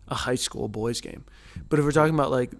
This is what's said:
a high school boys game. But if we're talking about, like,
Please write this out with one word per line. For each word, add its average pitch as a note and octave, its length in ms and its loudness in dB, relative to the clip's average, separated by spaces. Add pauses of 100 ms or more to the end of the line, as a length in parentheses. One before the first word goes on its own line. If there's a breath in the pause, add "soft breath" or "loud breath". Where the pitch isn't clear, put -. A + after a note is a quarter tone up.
a - 60 -6
high B2+ 200 -2
school A2+ 340 -4
boys A2 320 -4
game. - 240 -14 (460 loud breath)
But D3+ 80 4
if C#3+ 80 4
we're D3 60 2
talking D#3 200 6
about, D3 180 2
like, B2+ 300 0